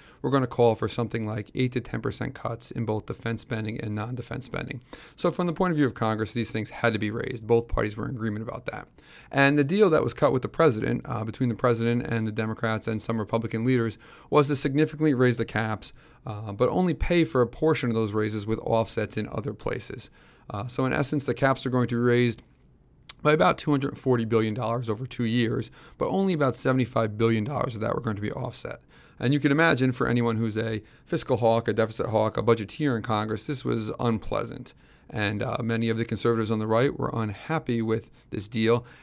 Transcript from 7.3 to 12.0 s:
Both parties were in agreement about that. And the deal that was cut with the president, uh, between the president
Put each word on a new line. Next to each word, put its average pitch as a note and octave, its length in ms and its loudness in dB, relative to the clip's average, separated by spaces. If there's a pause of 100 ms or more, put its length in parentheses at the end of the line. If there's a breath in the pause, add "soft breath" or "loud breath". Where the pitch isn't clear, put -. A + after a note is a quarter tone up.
Both A#2 220 4
parties G#2+ 280 -2
were A#2 120 -4
in C3 80 -6
agreement A2 320 -4
about - 180 -12
that. - 220 -8 (420 loud breath)
And C#3 260 4
the D3 80 6
deal F#3+ 260 4
that D#3 120 4
was B2 120 -2
cut - 180 4
with C3 100 0
the - 60 -4
president, B2 560 2
uh, A2+ 180 -4
between A#2 280 -2
the A2 40 -2
president A#2+ 500 2